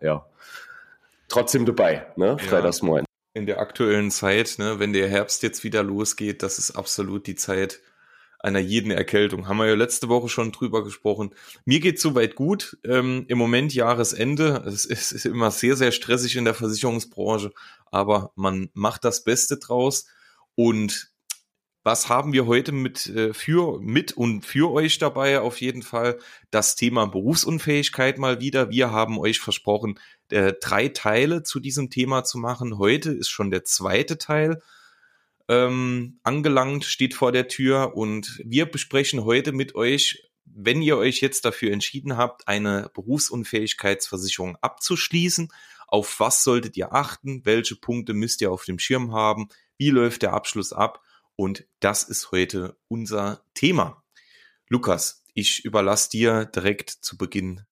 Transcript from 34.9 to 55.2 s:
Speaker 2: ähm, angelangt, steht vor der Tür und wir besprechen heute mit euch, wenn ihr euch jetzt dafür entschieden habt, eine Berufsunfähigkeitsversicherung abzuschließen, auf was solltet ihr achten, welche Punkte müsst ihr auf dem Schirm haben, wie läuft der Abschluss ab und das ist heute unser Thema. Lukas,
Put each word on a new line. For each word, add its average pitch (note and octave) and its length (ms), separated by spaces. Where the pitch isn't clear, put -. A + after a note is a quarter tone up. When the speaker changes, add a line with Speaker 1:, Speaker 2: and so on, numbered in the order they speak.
Speaker 2:
ähm, B2 760
angelangt, C#3 600
steht B2+ 300
vor B2 180
der B2 160
Tür C3+ 480
und G#2+ 480
wir C#3 260
besprechen C#3 540
heute B2+ 300
mit C3 220
euch, C3 540
wenn A2+ 380
ihr D3+ 160
euch A#2+ 240
jetzt C3+ 240
dafür A2 260
entschieden C3 460
habt, A#2+ 320
eine G2+ 440
Berufsunfähigkeitsversicherung G2+ 1700
abzuschließen, E3+ 880
auf - 320
was A#2 240
solltet B2 320
ihr F#2 160
achten, C3+ 540
welche A2 320
Punkte A#2+ 360
müsst G#2+ 280
ihr G2 100
auf F#2 140
dem F#2 120
Schirm B2+ 360
haben, G#2+ 340
wie C#3+ 120
läuft A#2+ 320
der F#2 120
Abschluss - 400
ab - 280
und G2 260
das G2+ 240
ist - 300
heute F#2 420
unser G#2+ 500
Thema. D3 500
Lukas, G#2+ 560